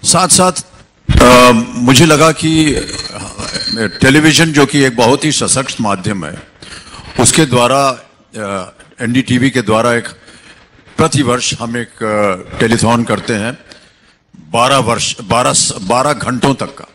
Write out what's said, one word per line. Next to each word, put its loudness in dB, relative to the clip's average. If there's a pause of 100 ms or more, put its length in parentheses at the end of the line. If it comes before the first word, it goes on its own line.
साथ-साथ, 2 (680)
अ, 8 (240)
मुझे 2
लगा 4
कि, 0
अ, -6 (880)
टेलीविज़न, 2
जो 4
कि -2
एक 2
बहुत 2
ही 0
सशक्त -4
माध्यम -4
है, -14 (760)
उसके 2
द्वारा, 2 (480)
अ, -8 (280)
एनडीटीवी 0
के -2
द्वारा 0
एक -4 (920)
प्रतिवर्ष 0
हम -8
एक, -10
अ, -2
telethon 2
करते -4
हैं, -6 (960)
बारह 2
वर्ष, -2
बारह, 0 (280)
बारह 0
घंटों -2
तक -6
का। -18